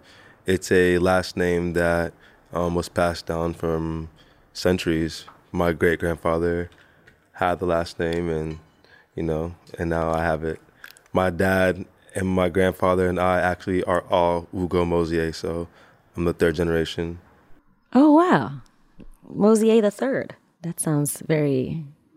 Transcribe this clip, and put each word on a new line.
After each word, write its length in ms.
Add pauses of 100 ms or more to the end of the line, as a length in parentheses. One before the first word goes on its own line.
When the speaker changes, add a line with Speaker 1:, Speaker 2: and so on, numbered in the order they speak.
(460)
Speaker 1:
It's 280
a 240
last 400
name 340
that, 400 (420)
um, 200
was 140
passed 380
down 280
from 560 (440)
centuries. 720 (260)
My 220
great-grandfather 960 (640)
had 260
the 60
last 340
name 300
and, 300 (540)
you 100
know, 320 (220)
and 120
now 240
I 100
have 220
it. 160 (500)
My 180
dad 560 (300)
and 120
my 200
grandfather 600
and 100
I 220
actually 420
are 260
all 460
Ugo 300
Mosier, 480
so 340 (480)
I'm 80
the 100
third 220
generation. 640 (760)
Speaker 2:
Oh, 200
wow. 480 (640)
Mosier 540
the 100
third. 440 (260)
That 180
sounds 480
very 560 (340)